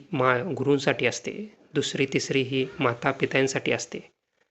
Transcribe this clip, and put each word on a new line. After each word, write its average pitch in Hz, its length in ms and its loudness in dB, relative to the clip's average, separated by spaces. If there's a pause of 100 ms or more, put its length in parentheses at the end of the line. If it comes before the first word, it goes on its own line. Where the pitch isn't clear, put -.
(120)
माळ 127 320 2
गुरूंसाठी 139 640 0
असते, - 520 -4 (160)
दुसरी, 135 400 0
तिसरी 139 280 0
ही 131 240 0 (140)
माता-पित्यांसाठी 131 920 0
असते, - 280 -4 (520)